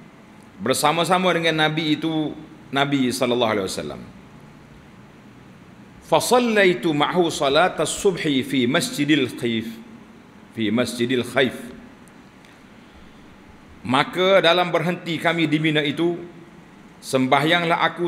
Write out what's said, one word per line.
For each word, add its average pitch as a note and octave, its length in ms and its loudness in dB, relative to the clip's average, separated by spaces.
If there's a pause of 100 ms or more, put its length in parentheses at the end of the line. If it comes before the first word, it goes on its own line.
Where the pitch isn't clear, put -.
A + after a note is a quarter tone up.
(640)
bersama-sama E3 720 2
dengan D#3+ 340 0
Nabi D3+ 300 -2
itu, D#3 340 -2 (380)
Nabi C#3 400 0
sallallahu A#2+ 420 0
alaihi G2 160 -2
wasallam. D2 340 -10 (2000)
Fa D#3 160 0
sallaitu G#3 720 2
ma'hu D3 400 2
salatas D3+ 640 0
subhi D#3 480 0
fi C3 240 0
Masjidil D3 680 0
Khayf, A2+ 320 -4 (840)
fi A2 160 -2
Masjidil A#2+ 560 0
Khayf. C3+ 320 0 (2250)
Maka E3+ 560 2
dalam E3+ 320 4
berhenti E3+ 480 -2
kami E3 300 0
di D#3 100 0
Mina D#3 240 0
itu, D#3 320 -2 (880)
sembahyanglah D3 800 2
aku E3 240 -2